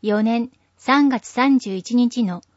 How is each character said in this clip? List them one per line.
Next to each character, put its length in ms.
四 220
年 280
三 300
月 180
三 320
十 160
一 220
日 260
の 200